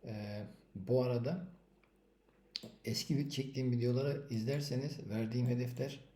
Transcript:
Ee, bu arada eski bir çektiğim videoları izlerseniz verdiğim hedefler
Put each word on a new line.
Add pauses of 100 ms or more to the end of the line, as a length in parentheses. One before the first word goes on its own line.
Ee, (320)
bu
arada (1400)
eski
bir
çektiğim
videoları
izlerseniz
verdiğim
hedefler (160)